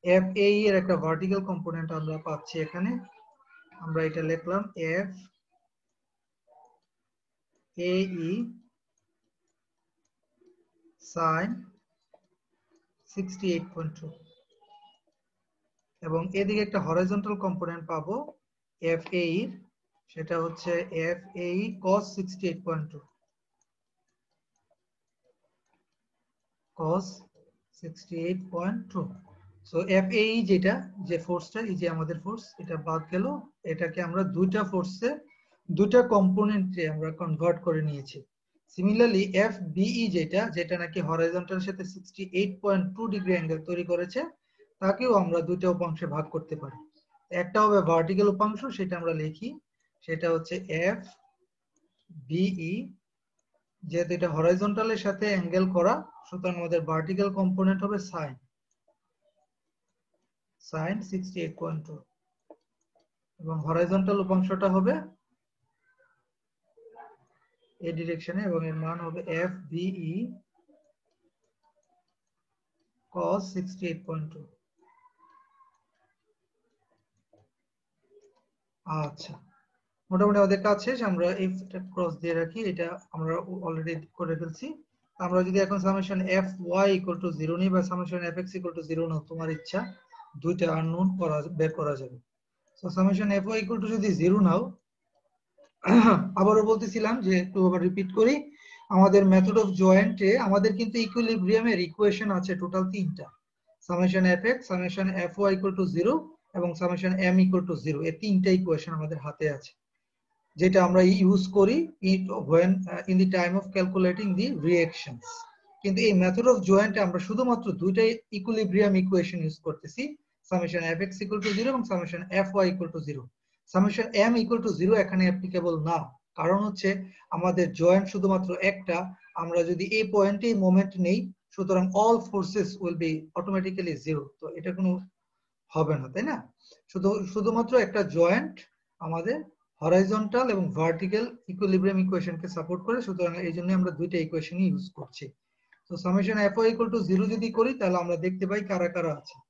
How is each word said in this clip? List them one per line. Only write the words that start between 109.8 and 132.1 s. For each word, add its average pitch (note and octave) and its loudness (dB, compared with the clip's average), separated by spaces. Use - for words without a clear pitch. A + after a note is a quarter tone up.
যেটা F#3 6
আমরা F3+ 6
ইউজ F#3+ 6
করি G#3 6
in, F#3+ 4
when, F3 6
uh, F3 -6
in F#3 4
the F#3+ 4
time F3 2
of G3 -6
calculating F#3 0
the A3+ 0
reactions। E3 0
কিন্তু G3 0
এই G#3 6
method F#3 2
of A#3 6
joint G3 6
এ - 0
আমরা F3+ -2
শুধুমাত্র A#3 0
দুইটাই G#3 2
equilibrium G3+ 2
equation F3+ 0
use D#3 -6
করতেছি, E3 -8
summation F3 0
f - -6
x - -12
equal G3+ -4
to A3 2
zero A3+ 0
এবং B3 -2
summation F3 -4
f - -8
y F#3 6
equal F3+ -4
to D#3+ -6
zero। C#3 -10
Summation G3+ 2
m - 4
equal A3+ 0
to A3+ 0
zero F#3 4
এখানে F#3 2
applicable F3+ 0
না, E3+ 2
কারণ F3 2
হচ্ছে G3 -2
আমাদের F3+ 2
joint F#3 6
শুধুমাত্র F#3 2
একটা, F#3+ -4
আমরা E3+ 0
যদি F3 0
এই A3 2
পয়েন্টেই G3+ 2
moment F#3 4
নেই, F#3+ 4
সুতরাং F#3 0
all A#3 6